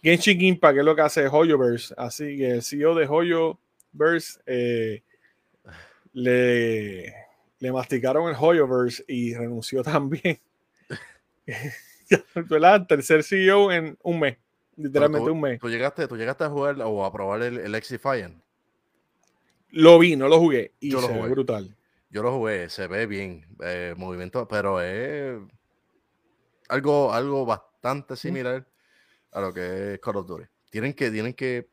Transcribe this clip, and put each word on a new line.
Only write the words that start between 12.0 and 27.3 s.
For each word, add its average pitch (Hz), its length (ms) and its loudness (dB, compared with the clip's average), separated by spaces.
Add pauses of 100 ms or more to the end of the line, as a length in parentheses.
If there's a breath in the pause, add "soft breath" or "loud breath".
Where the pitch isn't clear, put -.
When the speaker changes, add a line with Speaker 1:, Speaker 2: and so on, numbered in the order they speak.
Speaker 1:
¿Verdad? 175 520 4
Tercer 151 360 4
C 190 220 0
E 190 60 6
O 202 200 6
en 160 320 -4
un 170 160 -4
mes, 135 180 0 (380)
literalmente 147 480 0
Speaker 2:
Pero 147 80 0
tú, - 20 0
Speaker 1:
un 160 80 -4
mes. 127 180 -4
Speaker 2:
tú 120 100 -8
llegaste, 131 380 -4
tú 120 100 -10
llegaste 123 260 -6
a 151 60 -4
jugar 143 320 -4
o 104 240 -4
a 95 60 -4
probar 101 300 -6
el, 120 180 -6
el 104 160 -8
X-Defiant. 110 680 -8 (1300)
Speaker 1:
Lo 165 300 10
vi, 170 160 6
no 135 120 0
lo 160 120 8
jugué, 143 400 2
y 143 120 -6
Speaker 2:
Yo 131 100 0
lo 123 60 0
Speaker 1:
se 113 60 -2
ve 113 60 -4
Speaker 2:
jugué. 117 120 -4
Speaker 1:
brutal. 110 440 -4 (360)
Speaker 2:
Yo 104 120 -8
lo 123 80 0
jugué, 107 380 -4
se 95 180 -10
ve 104 200 -6
bien, 95 380 -10 (160)
eh, 87 360 -8
movimiento, 92 500 -10
pero 98 320 -4
es 123 580 -8 (1300)
algo, 139 420 0
algo 135 340 -2